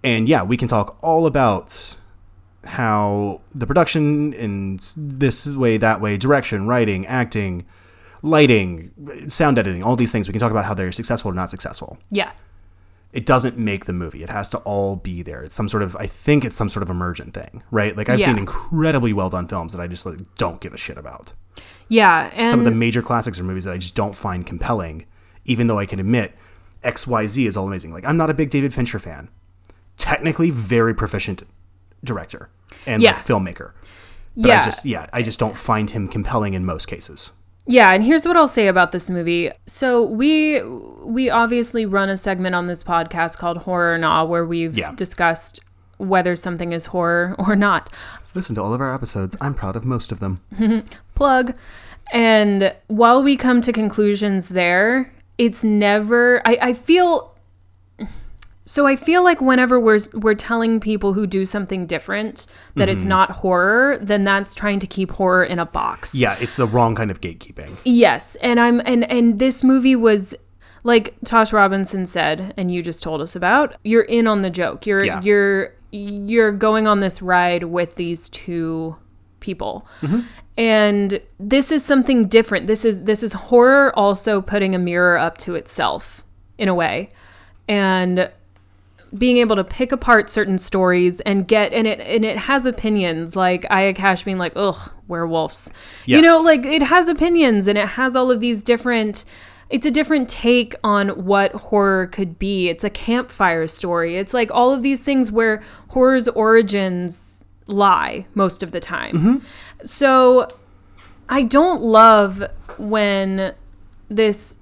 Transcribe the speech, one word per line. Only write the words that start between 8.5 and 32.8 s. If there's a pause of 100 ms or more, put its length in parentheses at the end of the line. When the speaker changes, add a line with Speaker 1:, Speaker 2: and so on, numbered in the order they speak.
Speaker 1:
sound
editing,
all
these
things.
We
can
talk
about
how
they're
successful
or
not
successful. (120)
Speaker 2:
Yeah. (800)
Speaker 1:
It
doesn't
make
the
movie.
It
has
to
all
be
there.
It's
some
sort
of,
I
think
it's
some
sort
of
emergent
thing,
right?
Like,
I've
Speaker 2:
Yeah.
Speaker 1:
seen
incredibly
well
done
films
that
I
just,
like, (180)
don't
give
a
shit
about. (560)
Speaker 2:
Yeah,
and
Speaker 1:
Some
of
the
major
classics
are
movies
that
I
just
don't
find
compelling, (400)
even
though
I
can
admit (500)
X
Y
Z
is
all
amazing.
Like,
I'm
not
a
big
David
Fincher
fan. (680)
Technically
very
proficient (600)
director (380)